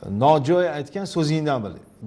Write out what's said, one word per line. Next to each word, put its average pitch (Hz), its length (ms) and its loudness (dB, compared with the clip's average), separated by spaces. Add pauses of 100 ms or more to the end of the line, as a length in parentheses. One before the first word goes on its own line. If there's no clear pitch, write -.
(100)
nojo'ya 151 640 4
aytgan 147 420 -8
so'zingdan 151 480 0
bil", 95 120 -8 (320)